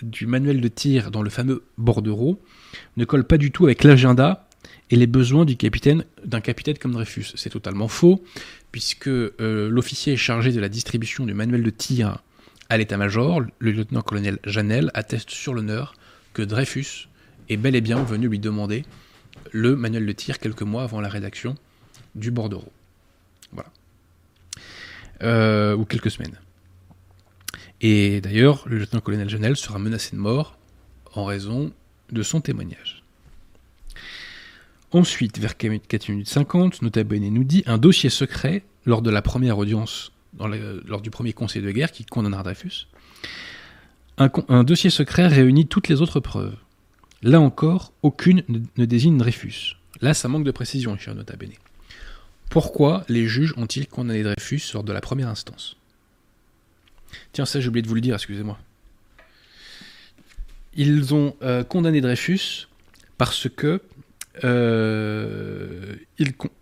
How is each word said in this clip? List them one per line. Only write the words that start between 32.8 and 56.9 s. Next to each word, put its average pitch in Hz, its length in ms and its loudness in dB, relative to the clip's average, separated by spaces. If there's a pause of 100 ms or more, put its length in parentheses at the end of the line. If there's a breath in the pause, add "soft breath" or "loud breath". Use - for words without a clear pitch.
Ensuite, 151 480 2
vers 107 200 -6
quatre 107 500 -4
minutes 101 200 -6
cinquante, 175 520 2
Nota 110 240 0
Bene 104 260 -2
nous 120 140 2
dit 160 220 4
un 117 100 0
dossier 143 320 6
secret 143 560 -2 (220)
lors 117 160 4
de 113 80 2
la 104 100 2
première 123 380 0
audience, 107 540 -4 (200)
dans 104 160 -8
le, 104 380 -8
lors 104 160 -8
du 110 80 -10
premier 117 220 -6
conseil 104 300 -6
de 101 80 -4
guerre 131 220 -2
qui - 120 -18
condamnera 101 380 -4
Dreyfus. 95 440 -10 (1300 loud breath)
Un 135 120 6
con-, - 200 -2
un 123 160 8
dossier 170 260 4
secret 175 360 2
réunit 139 400 6
toutes - 220 0
les 143 120 4
autres 160 200 0
preuves. 101 360 -8 (680)
Là 147 160 8
encore, 156 520 2 (100)
aucune 180 460 4
ne, 117 120 -2 (160)
ne 123 80 4
désigne 120 320 4
Dreyfus. - 640 -2 (240)
Là, 139 100 2
ça - 160 -2
manque 147 160 0
de 139 60 0
précision, 117 480 -6
cher 110 160 -12
Nota 104 220 -14
Bene. 101 180 -16 (960 loud breath)
Pourquoi 160 580 2
les 117 180 2
juges 139 300 -2
ont-ils 120 320 -6
condamné 117 340 -4
Dreyfus 107 380 -4 (140)
lors 107 100 -6
de 104 80 -6
la 101 80 -6
première 131 280 -6
instance ? - 480 -12 (1600 loud breath)